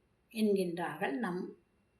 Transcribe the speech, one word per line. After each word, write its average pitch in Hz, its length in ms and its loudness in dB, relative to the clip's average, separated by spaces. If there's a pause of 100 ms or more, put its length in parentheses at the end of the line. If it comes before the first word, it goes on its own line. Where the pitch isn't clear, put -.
(320)
என்கின்றார்கள் 196 800 0
நம் 208 440 -4 (440)